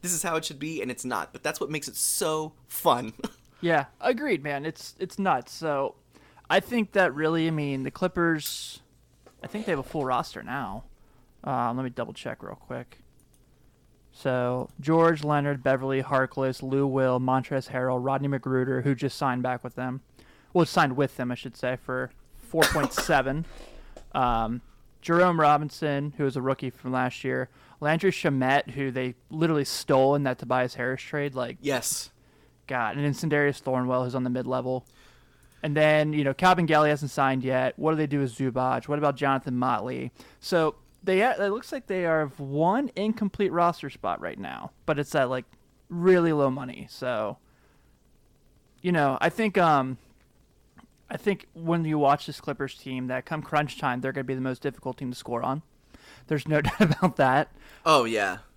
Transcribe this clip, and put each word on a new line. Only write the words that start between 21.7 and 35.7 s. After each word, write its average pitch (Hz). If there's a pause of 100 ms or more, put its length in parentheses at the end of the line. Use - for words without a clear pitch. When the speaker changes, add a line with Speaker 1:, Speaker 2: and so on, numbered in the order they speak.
Speaker 2:
for 127 (260)
four -
point 143
seven. 143
<laughs> - (600)
Um, 120 (400)
Jerome 170
Robinson, 147
who 151
was 135
a 131
rookie 131
from 127
last 127
year. 127 (300)
Landry 160
Shamet, 135
who 135
they 127 (140)
literally 156
stole 135
in 143
that 127
Tobias 127
Harris 127
trade. 143
Like, 123
Speaker 1:
Yes. 135 (560)
Speaker 2:
God. 120
And 143
then 143
Sindarius 147
Thornwell, 127
who's 127
on 127
the 123
mid-level. 127 (760)
And 151